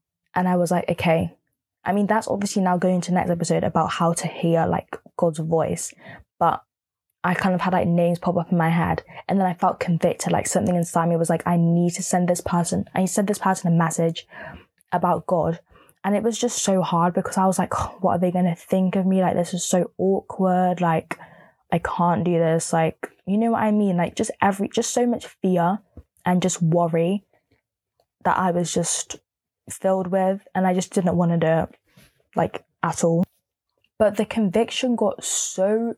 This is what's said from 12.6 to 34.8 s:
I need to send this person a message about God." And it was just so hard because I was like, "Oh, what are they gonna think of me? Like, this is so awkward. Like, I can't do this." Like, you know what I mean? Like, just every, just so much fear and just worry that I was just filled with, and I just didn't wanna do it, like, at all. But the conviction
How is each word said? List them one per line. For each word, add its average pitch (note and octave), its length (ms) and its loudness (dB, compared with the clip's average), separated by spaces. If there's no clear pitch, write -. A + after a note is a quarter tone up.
I - 60 -2
need F#3 80 2
to - 60 -4
send G3+ 140 0
this G#3 120 -2
person F#3 320 0
a E3 40 4
message E3 520 0
about F3 340 0
God." E3 340 0
And G3+ 140 0
it G#3 80 0
was A3 160 -2
just A#3+ 200 -2
so F#3+ 220 0
hard F3 320 0
because - 240 -4
I F#3+ 80 2
was F#3+ 140 2
like, - 180 -2
"Oh, - 220 -6
what F#3 140 0
are F3 60 0
they F3+ 120 0
gonna F3+ 240 0
think F#3+ 400 -2
of F#3+ 100 0
me? F#3+ 160 2
Like, F3+ 140 0
this F3 180 -2
is F3 120 -6
so - 320 0
awkward. F#3 840 0
Like, E3 400 -2
I E3 60 0
can't E3+ 440 0
do E3+ 160 2
this." E3 320 2
Like, D#3+ 400 -2
you G3 120 -2
know A3+ 140 2
what A3+ 120 0
I G#3+ 80 2
mean? G3+ 260 2
Like, F3 180 -2
just - 160 -4
every, G3 280 0
just - 220 -2
so A#3+ 140 2
much A#3+ 220 -4
fear F#3 520 0
and F3+ 160 2
just F3+ 200 0
worry E3+ 640 2
that F#3 140 2
I F3+ 140 0
was F3 220 0
just - 440 -4
filled F#3+ 380 -2
with, F#3+ 480 0
and F#3 100 2
I F3+ 80 2
just F3+ 200 -2
didn't F3 240 2
wanna E3+ 200 2
do E3 100 2
it, D#3+ 280 0
like, - 300 -2
at - 220 -2
all. E3+ 220 2
But G#3 180 2
the G#3 100 0
conviction A3+ 720 0